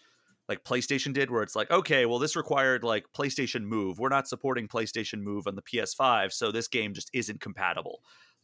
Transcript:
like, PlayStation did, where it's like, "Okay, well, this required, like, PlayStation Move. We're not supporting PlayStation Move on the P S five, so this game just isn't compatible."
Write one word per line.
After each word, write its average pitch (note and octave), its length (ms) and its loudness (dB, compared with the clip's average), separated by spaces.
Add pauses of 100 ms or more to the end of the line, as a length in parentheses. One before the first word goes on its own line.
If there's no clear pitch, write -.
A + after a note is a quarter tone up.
(460)
like, - 180 -4
PlayStation C3 480 0
did, C3+ 180 2
where A#2 120 2
it's G#2 140 -4
like, G#2+ 140 0
"Okay, D3 360 4
well, A#2+ 120 2
this D3+ 180 0
required, C3+ 480 2
like, A2 280 0
PlayStation B2+ 520 -2
Move. G2+ 340 -2
We're B2+ 100 0
not C3+ 200 2
supporting B2 400 -2
PlayStation A2+ 520 -4
Move G2+ 260 -4
on G2 100 -4
the G2+ 60 -10
P - 180 -2
S G#2 120 -2
five, A2+ 400 4
so A2 200 0
this A2+ 160 -2
game G#2+ 260 -2
just G2+ 180 -12
isn't G#2+ 280 -4
compatible." F2+ 640 -4 (400)